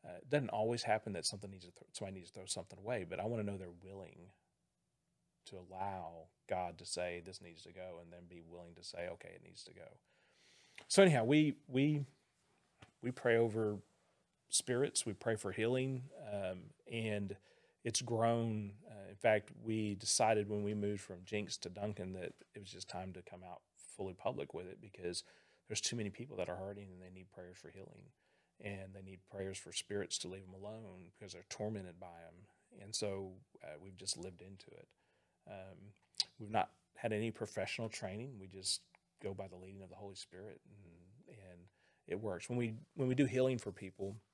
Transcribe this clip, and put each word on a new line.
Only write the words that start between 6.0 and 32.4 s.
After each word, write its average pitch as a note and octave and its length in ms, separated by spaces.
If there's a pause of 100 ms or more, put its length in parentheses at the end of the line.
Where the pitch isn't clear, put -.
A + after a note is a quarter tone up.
God F2+ 300
to E2+ 60
say, F2 400
"This F2+ 160
needs E2+ 220
to F2 100
go," F2+ 280
and E2+ 120
then F2 160
be F2 120
willing E2+ 340
to E2+ 80
say, F2 260
"Okay, F2 220
it F2 120
needs E2+ 220
to - 80
go." - 260 (920)
So - 140
anyhow, D3 220
we, D3 300 (140)
we, C#3+ 360 (960)
we A#2+ 120
pray A#2+ 240
over A2 420 (720)
spirits, - 580
we G#2+ 80
pray A2 220
for G2+ 160
healing, B2+ 580 (220)
um, F#2+ 380 (200)
and G#2+ 460 (480)
it's A#2 180
grown. A#2 720 (140)
Uh, G2 200
in G2 80
fact, G#2+ 340 (140)
we A2 300
decided G#2+ 540
when G#2 140
we G#2 120
moved G#2 260
from F#2 240
Jinx G#2 340
to F2+ 120
Duncan G2 420
that F2+ 220 (200)
it A2 60
was F#2+ 100
just F#2 180
time F#2 260
to F2+ 80
come F2+ 200
out F2+ 200 (340)
fully F#2+ 180
public - 400
with F2+ 120
it G2 140
because F2+ 420 (460)
there's G#2+ 120
too - 160
many G#2+ 140
people A2 260
that F2+ 120
are F2+ 80
hurting G2+ 340
and F2+ 100
they F#2 100
need F#2 200
prayers F2+ 260
for - 140
healing, G2 400 (500)
and F#2+ 340
they G2 80
need F#2+ 180 (100)
prayers G2 280
for - 140
spirits - 460
to F#2 100
leave F#2+ 160
them F#2 100
alone F#2+ 640
because G2 140
they're F2 160
tormented G2 500
by F2 280
'em. E2+ 200 (340)